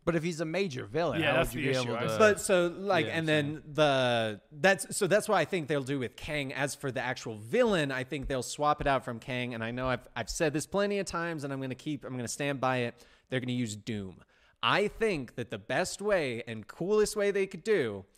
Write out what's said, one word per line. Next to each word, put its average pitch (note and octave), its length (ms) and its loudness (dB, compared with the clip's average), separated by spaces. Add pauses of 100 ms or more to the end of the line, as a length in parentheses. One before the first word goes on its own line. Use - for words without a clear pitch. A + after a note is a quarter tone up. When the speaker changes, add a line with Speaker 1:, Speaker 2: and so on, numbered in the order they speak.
Speaker 1:
But E3+ 100 2
if D#3+ 80 0
he's E3 180 -2
a E3+ 40 -2
major D#3+ 400 -2
villain, D3+ 360 0
Speaker 2:
Yeah, D3+ 100 2
Speaker 1:
how C#3+ 80 4
Speaker 2:
that's - 160 0
Speaker 1:
would D#3 100 -4
you C3 80 2
Speaker 2:
the - 0 -
Speaker 1:
be B2+ 80 2
Speaker 2:
issue. A#2+ 100 -2
Speaker 1:
able A2+ 80 -2
Speaker 2:
I A#2+ 40 -4
Speaker 1:
to A2+ 100 0
Speaker 2:
see. A2 60 2
Speaker 3:
But G#3 220 6
so, F3 360 2
like, F#3+ 300 2
Speaker 1:
Yeah, - 120 -4
Speaker 3:
and E3 80 0
Speaker 1:
same. D3+ 280 4
Speaker 3:
then D3+ 80 -10 (100)
the, B2 680 2 (120)
that's, F#3 440 2
so G3 100 2
that's G3+ 220 4
why F#3+ 120 4
I D3+ 40 2
think D#3 240 -2
they'll C#3+ 140 2
do C3+ 160 -2
with A#2 180 -4
Kang. C#3+ 360 -6
As C#3 220 -2
for C3+ 180 -6
the B2+ 80 -4
actual A#2+ 360 -4
villain, D#3 560 2
I B2+ 120 -4
think C3+ 240 -6
they'll C3 140 0
swap D3 380 0
it C#3 60 -2
out C3+ 180 2
from A#2+ 140 -6
Kang. B2 360 -4
And A2+ 100 -4
I A2+ 60 -4
know B2+ 180 -2
I've, B2 260 -2
I've A#2 160 -4
said D#3 220 0
this D3 140 -2
plenty G3+ 320 0
of G3 80 -4
times, E3+ 380 -4
and C#3 80 -6
I'm C3+ 80 -6
gonna C3 140 -6
keep, D3 300 -6
I'm B2+ 120 -8
gonna A#2+ 120 -4
stand C#3+ 320 -4
by C3 180 2
it. A#2+ 160 -2 (340)
They're B2+ 120 -2
gonna B2 120 -2
use A#2+ 240 -2
Doom. G2+ 460 -8 (400)
I D#3+ 260 4
think F3 480 -2
that A#2+ 140 -6
the A2+ 80 -6
best D#3+ 440 -2
way D3+ 440 0
and A2 200 -10
coolest G#3 500 2
way G3+ 140 2
they G3 160 0
could F3+ 180 -10
do A#2+ 400 0 (140)